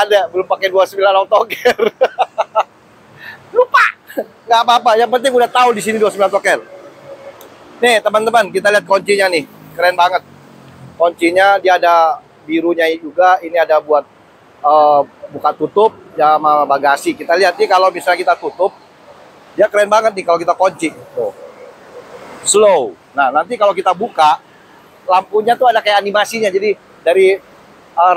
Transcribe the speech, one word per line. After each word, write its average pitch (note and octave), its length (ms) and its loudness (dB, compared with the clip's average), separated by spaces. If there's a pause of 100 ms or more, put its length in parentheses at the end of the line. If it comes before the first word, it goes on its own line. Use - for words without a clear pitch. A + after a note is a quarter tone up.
ada, G#3 180 2 (140)
belum F#3 160 -4
pakai F#3+ 240 -4
dua F#3 160 2
sembilan G3 320 0
autoger. A3 560 -2
<laughs> - 1800 -6
Lupa, B4 300 2 (640)
nggak A#3 160 2
apa-apa. A#3 320 2
Yang A#3 120 0 (100)
penting C4 180 -2
udah A#3+ 140 2
tahu B3 260 2
di G3+ 80 -8
sini A3 160 -2
dua G#3 80 2
sembilan G3 240 -2
autoger. F#3+ 260 0 (1200)
Nih, A#3 220 0
teman-teman, G#3+ 480 -2
kita F#3+ 240 -2
lihat G3+ 160 0
kuncinya G3 400 0
nih, D#3 160 -4 (320)
keren F3 160 0
banget. F3 320 0 (720)
Kuncinya F3+ 640 2
dia F3+ 160 2
ada E3+ 400 2 (320)
birunya E3 480 -2
juga. F3 480 0
Ini E3 160 -2
ada D#3 160 2
buat, D3 260 0 (600)
eh, D3 360 4 (360)
buka D3+ 160 -4
tutup, G3+ 400 -2 (240)
ya, D#3 180 2
sama D3+ 300 2
bagasi. C#3 480 -2
Kita D3+ 240 -2
lihat F#3 180 2
nih, G#3 140 -2
kalau F#3+ 240 2
misalnya F3 320 -4
kita F3 160 2
tutup, F3 320 -4 (800)
dia G#3 160 0
keren G#3 180 0
banget A3 300 0
nih F3 80 -10
kalau E3+ 160 0
kita E3+ 160 -4
kunci. E3 320 -2 (240)
Tuh. A2+ 180 -6 (1120)
Slow. F#3 520 2 (160)
Nah, C3+ 240 -2
nanti F3+ 240 -4
kalau G3+ 160 2
kita F#3 160 -2
buka, E3 480 0 (640)
lampunya G3+ 560 -2
tuh B3+ 80 2
ada A3 160 0
kayak G3+ 200 0
animasinya. G3+ 480 -2
Jadi G3 240 -2 (280)
dari, F#3+ 320 2 (600)
eh, F3+ 220 2